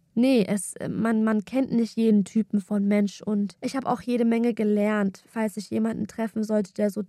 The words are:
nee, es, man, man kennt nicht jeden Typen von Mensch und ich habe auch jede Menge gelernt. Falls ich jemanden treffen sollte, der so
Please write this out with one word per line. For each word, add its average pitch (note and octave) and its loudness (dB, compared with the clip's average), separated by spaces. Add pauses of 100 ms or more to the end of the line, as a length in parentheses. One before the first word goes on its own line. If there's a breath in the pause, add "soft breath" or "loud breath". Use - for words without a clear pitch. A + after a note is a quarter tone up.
(140)
nee, B3 4
es, - -4 (140)
man, A3 0
man A3 0
kennt C4 -2
nicht A#3 0
jeden A3 4
Typen G#3 -2
von G3+ -2
Mensch G3+ 0
und G3+ -4
ich - -6
habe C4+ -4
auch B3 -2
jede A#3+ 0
Menge A#3 2
gelernt. G#3 0
Falls A3 -4
ich G3+ -10
jemanden A3 -2
treffen A3+ -4
sollte, G#3+ 0
der G#3 0
so G#3 -6